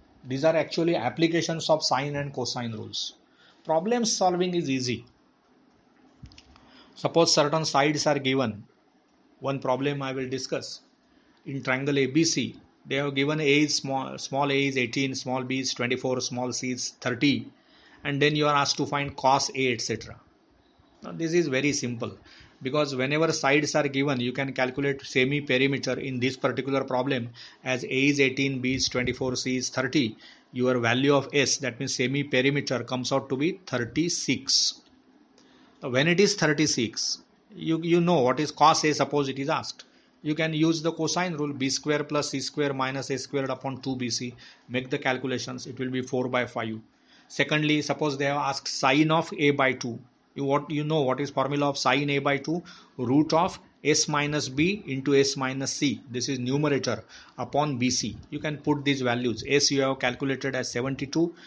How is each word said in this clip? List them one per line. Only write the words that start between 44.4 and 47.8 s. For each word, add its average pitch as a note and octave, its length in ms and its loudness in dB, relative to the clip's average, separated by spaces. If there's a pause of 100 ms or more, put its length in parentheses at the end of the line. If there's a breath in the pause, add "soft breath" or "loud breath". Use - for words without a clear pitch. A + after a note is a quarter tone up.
Make B2 220 -4
the C#3+ 80 -2
calculations, B2+ 720 -4
it B2+ 120 -12
will B2+ 120 -4
be B2+ 100 -2
four B2+ 260 -2
by B2 180 0
five. A2+ 340 -6 (480 soft breath)
Secondly, D3+ 540 2